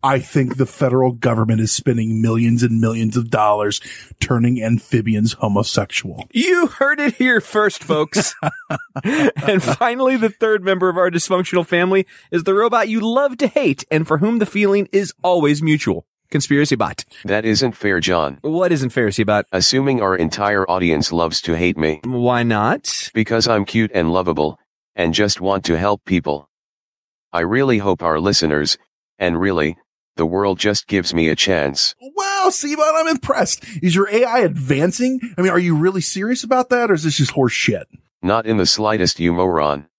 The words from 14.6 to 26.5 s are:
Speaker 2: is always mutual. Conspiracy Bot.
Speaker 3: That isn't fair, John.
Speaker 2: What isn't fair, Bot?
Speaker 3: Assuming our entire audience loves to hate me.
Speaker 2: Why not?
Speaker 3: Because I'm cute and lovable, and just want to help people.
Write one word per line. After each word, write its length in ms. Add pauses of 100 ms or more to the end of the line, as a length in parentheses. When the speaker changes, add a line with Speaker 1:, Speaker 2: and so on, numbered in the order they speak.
Speaker 2:
is 300
always 400
mutual. 440 (240)
Conspiracy 460
Bot. 280 (200)
Speaker 3:
That 200
isn't 280
fair, 280
John. 420
Speaker 2:
What 300
isn't 180
fair, 200 (140)
Bot? 280
Speaker 3:
Assuming 500
our 140
entire 520
audience 440
loves 300
to 140
hate 220
me. 260
Speaker 2:
Why 380
not? 720
Speaker 3:
Because 340
I'm 160
cute 300
and 180
lovable, 460 (360)
and 200
just 260
want 260
to 120
help 260
people. 440 (840)